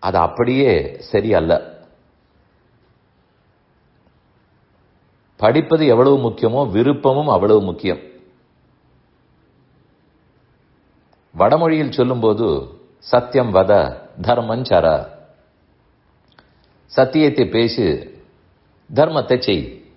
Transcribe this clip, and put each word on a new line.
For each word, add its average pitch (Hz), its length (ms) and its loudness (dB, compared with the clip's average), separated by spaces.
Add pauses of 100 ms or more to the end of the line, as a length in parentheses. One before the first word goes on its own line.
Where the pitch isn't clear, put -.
அது 95 160 -4
அப்படியே 120 540 0 (300)
சரியல்ல. 98 500 0 (4000)
படிப்பது 151 460 2
எவ்வளவு 131 320 4
முக்கியமோ, 117 420 -2 (100)
விருப்பமும் 135 640 0
அவ்வளவு 104 280 2
முக்கியம். 92 400 -6 (3250)
வடமொழியில் 151 640 0
சொல்லும்போது, 117 480 0 (680)
"சத்தியம் 120 420 0
வத, 95 180 4 (480)
தர்மம் 120 500 -2
சர." 85 160 2 (2000)
சத்தியத்தை 139 560 2
பேசு, 113 380 -2 (1040)
தர்மத்தை 147 480 0
செய். 95 260 -4 (320)